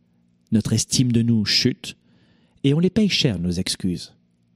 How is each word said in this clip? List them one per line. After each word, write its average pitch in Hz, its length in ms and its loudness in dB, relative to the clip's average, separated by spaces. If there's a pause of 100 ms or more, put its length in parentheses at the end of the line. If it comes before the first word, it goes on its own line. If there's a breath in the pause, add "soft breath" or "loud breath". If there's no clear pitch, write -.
(500)
Notre 107 220 0
estime 123 400 0
de 117 80 2
nous 117 240 2
chute - 540 -2 (640 soft breath)
et 139 80 4
on 151 60 2
les 180 100 2
paye 214 220 2
cher, 107 280 0
nos 87 120 -2
excuses. 87 640 -6 (420)